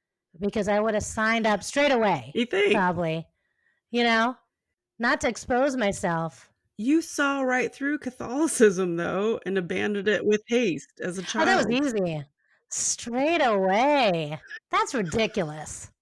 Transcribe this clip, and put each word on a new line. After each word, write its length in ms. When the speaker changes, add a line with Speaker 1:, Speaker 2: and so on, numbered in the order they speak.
Speaker 1:
because 280
I 120
would 140
have 100
signed 440
up 160
straight 280
away, 440
Speaker 2:
You 100
think? 300
Speaker 1:
probably. 520
You 140
know? 340
Not 220
to 60
expose 480
myself. 760
Speaker 2:
You 240
saw 400
right 320
through 240
Catholicism, 1000
though, 480
and 120
abandoned 500
it 180
with 220
haste 540
as 160
a 40
Speaker 1:
Oh, 100
that 120
was 80
Speaker 2:
child. 60
Speaker 1:
easy. 520
Straight 720
away. 960
That's 240
ridiculous. 960